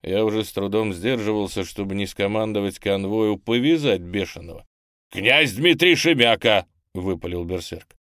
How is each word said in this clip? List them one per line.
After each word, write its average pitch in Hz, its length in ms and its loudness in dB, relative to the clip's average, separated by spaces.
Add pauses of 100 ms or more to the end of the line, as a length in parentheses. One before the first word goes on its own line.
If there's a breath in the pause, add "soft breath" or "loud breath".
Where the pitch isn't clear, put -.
Я 101 220 0
уже 107 200 0
с - 80 -10
трудом 101 400 -2
сдерживался, 104 720 -2
чтобы 98 300 -6
не 101 120 -2
скомандовать 101 720 -2
конвою 101 580 0
повязать 123 640 2
бешеного. 87 680 -8 (440)
«Князь 131 420 2
Дмитрий 165 440 4
Шемяка!» — 117 720 4 (280)
выпалил 87 500 -4
берсерк. 87 600 -8